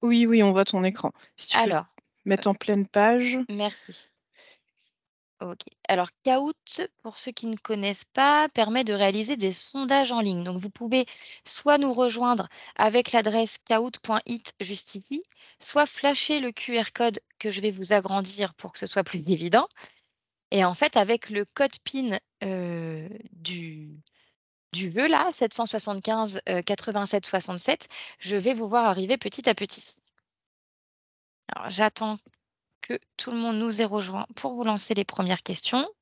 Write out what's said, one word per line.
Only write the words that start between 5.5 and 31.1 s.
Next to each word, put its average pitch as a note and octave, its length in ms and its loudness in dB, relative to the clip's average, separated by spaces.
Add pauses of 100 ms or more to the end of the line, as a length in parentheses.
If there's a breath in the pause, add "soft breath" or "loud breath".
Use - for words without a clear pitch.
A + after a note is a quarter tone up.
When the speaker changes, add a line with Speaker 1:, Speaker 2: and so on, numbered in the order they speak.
Speaker 2:
Alors, F3+ 220 0 (140)
Kahoot, C#4 580 -2 (200)
pour A3 160 -14
ceux - 140 -10
qui A3+ 160 -8
ne A3 80 -4
connaissent G3+ 480 -4
pas, D4 460 4
permet A3+ 340 2
de G#3+ 100 0
réaliser G#3 440 2
des G3 160 0
sondages C4+ 580 2
en A#3 80 0
ligne. F#3+ 240 0
Donc, F3+ 140 -6
vous F#3+ 120 -6
pouvez A#3+ 360 0 (400 loud breath)
soit - 320 4
nous C#4 160 2
rejoindre A#3+ 560 2 (260 loud breath)
avec A3 380 2
l'adresse A3 520 2
kahoot A#3+ 340 0
point A3 260 0
it A#3 340 -8
juste F#3+ 360 -6
ici, C#4 280 -10 (360 soft breath)
soit - 260 2
flasher C#4+ 560 0
le B3 100 -4
Q A#3 260 -4
R A3 140 -2
code A#3 300 0 (180)
que G#3+ 100 -4
je G3 120 -4
vais G#3 100 0
vous F#3+ 220 -2
agrandir G3 640 0
pour - 180 -16
que - 60 -12
ce G3 80 -8
soit F#3 180 0
plus E3 240 -8
évident. F3+ 400 2 (800 loud breath)
Et G3 140 4
en F3+ 80 2
fait, D4 240 2
avec A3 320 2
le G#3 160 -2
code - 340 0
pin, B3 400 -4 (240)
euh, E3+ 680 -6 (220)
du, E3 680 -12 (760)
du F3+ 180 -6
jeu, A#3+ 160 2
là, D#4+ 260 4
sept A3+ 220 -2
cent A#3 100 -2
soixante-quinze, G#3+ 840 0
euh, F3+ 120 0
quatre-vingt-sept G3+ 640 -2
soixante-sept, F3+ 640 -2 (320 loud breath)
je F#3+ 160 -4
vais G#3 180 2
vous A3+ 140 -2
voir A#3 180 2
arriver F#3+ 320 2
petit A#3 320 -2
à G#3+ 60 4
petit. - 400 -8 (1600)